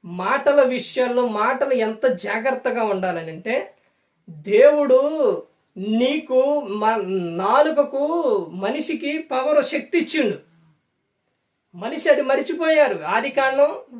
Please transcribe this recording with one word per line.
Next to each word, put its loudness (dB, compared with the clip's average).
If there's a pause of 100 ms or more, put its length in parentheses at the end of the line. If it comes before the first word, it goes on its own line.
మాటల 2
విషయాల్లో 0
మాటలు 0
ఎంత 0
జాగ్రత్తగా -2
ఉండాలని -4
అంటే, -6 (560)
దేవుడు 4 (340)
నీకు 0
మ-, -2 (360)
నాలుకకు, 0
మనిషికి -4
పవర్, 0
శక్తి -4
ఇచ్చిండు. -2 (1400)
మనిషి -4
అది 6
మరిచిపోయారు. 2
ఆది -2
కాండం 2 (240)